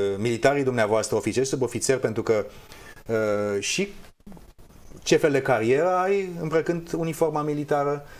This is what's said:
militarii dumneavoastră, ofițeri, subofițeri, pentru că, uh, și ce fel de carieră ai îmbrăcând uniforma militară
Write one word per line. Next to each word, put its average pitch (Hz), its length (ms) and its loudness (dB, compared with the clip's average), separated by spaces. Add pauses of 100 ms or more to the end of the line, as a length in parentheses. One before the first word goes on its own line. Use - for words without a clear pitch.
(180)
militarii 123 460 2
dumneavoastră, 113 520 2
ofițeri, 110 300 0
subofițeri, 127 540 -2
pentru 110 220 -2
că, 104 240 2 (600)
uh, 104 560 0
și 196 300 -4 (1080)
ce - 140 4
fel 151 160 4
de 135 100 2
carieră 135 540 2
ai 190 320 0 (120)
îmbrăcând 160 520 -2
uniforma 160 500 0
militară 147 640 -2 (140)